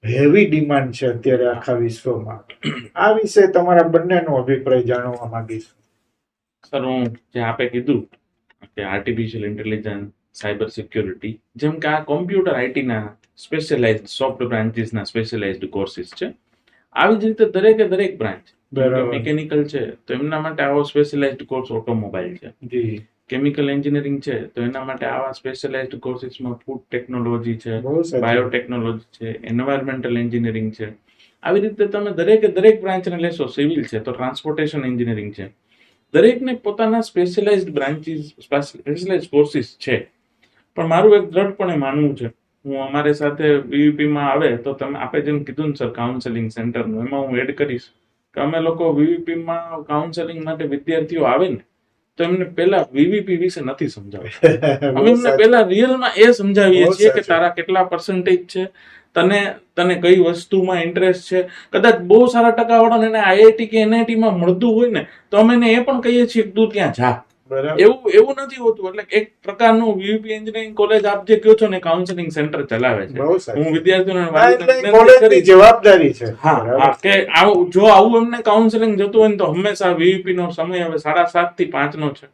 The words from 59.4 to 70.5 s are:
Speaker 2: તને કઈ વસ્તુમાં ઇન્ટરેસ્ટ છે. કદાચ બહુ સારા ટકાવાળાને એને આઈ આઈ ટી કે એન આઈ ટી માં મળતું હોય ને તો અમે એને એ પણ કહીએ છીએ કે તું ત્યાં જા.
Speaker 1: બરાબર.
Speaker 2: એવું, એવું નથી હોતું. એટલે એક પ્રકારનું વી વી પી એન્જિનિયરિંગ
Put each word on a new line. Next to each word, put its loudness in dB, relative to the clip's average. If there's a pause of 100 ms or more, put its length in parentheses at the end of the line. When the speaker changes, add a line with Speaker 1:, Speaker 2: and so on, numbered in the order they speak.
Speaker 2:
તને 0
કઈ 4
વસ્તુમાં 0
ઇન્ટરેસ્ટ -2
છે. -2 (240)
કદાચ 4
બહુ 6
સારા 2
ટકાવાળાને 2
એને -2
આઈ 4
આઈ 12
ટી -2
કે -2
એન 2
આઈ 2
ટી -2
માં 0
મળતું 2
હોય 2
ને -4 (240)
તો 2
અમે 6
એને 4
એ 2
પણ -2
કહીએ 2
છીએ 0
કે -4
તું 0
ત્યાં -2
જા. -2 (240)
Speaker 1:
બરાબર. -2
Speaker 2:
એવું, 4
એવું 6
નથી -12
હોતું. -2
એટલે -10
એક -2 (120)
પ્રકારનું 2
વી -6
વી -2
પી -8
એન્જિનિયરિંગ -10